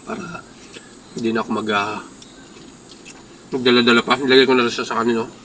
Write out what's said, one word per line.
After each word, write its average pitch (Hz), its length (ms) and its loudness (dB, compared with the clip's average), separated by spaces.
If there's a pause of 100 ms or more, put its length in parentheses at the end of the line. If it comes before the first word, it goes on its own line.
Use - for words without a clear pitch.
Para - 400 -12 (720)
hindi 117 160 -4
na 113 80 -2
ako 113 160 -8
mag, 107 160 -6
ah, 101 320 -4 (1500)
magdala-dala 123 480 4
pa. 127 160 -2
Nilagay 131 240 6
ko 127 160 4
na 120 80 2
rin 117 80 -4
siya 120 80 -6
sa 113 160 -6
kanin, 113 240 0
no? - 80 -10 (140)